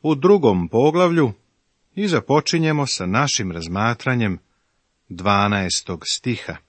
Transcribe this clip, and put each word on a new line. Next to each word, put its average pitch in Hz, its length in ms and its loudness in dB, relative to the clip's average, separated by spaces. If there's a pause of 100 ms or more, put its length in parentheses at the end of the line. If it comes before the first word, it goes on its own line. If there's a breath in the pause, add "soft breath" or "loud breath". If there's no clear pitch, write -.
u 156 120 2
drugom 135 540 4
poglavlju 156 640 2 (640)
i 202 140 -4
započinjemo 151 800 0
sa 95 200 -6
našim 110 460 -2
razmatranjem 101 840 -2 (720)
dvanaestog 98 1000 -2
stiha. - 500 -6 (120)